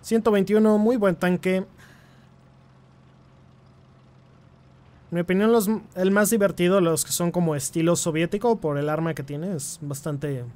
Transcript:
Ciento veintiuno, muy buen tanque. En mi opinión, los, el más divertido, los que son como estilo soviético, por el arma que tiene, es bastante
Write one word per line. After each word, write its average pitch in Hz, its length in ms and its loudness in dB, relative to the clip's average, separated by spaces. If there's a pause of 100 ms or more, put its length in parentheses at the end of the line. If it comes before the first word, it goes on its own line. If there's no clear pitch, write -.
Ciento 226 280 2
veintiuno, 208 460 4
muy 226 200 2
buen 196 180 2
tanque. 180 400 0
En 185 100 -2 (3500)
mi 170 100 -2
opinión, 190 320 2
los, 214 160 2 (260)
el 185 160 2
más 208 180 4
divertido, 196 520 2
los 165 240 0
que - 80 -6
son 175 180 -2
como 170 240 -2
estilo 165 400 0
soviético, 175 640 -2
por 151 200 -4
el 147 120 -2
arma 160 240 -2
que 139 100 -8
tiene, 143 320 -8
es - 260 -10
bastante 143 600 -8 (120)